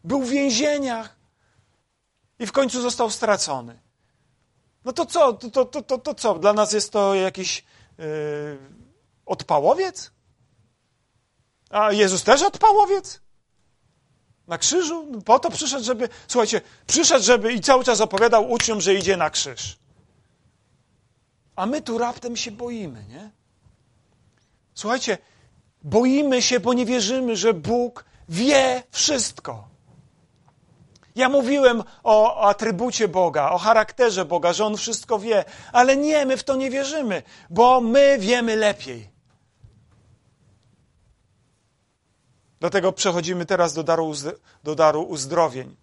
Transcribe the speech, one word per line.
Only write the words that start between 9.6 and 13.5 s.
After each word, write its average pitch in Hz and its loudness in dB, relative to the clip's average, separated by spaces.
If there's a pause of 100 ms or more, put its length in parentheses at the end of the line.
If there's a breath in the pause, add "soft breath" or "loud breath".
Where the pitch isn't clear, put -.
A 208 2
Jezus 196 2
też 277 6
odpałowiec? 403 2 (1200)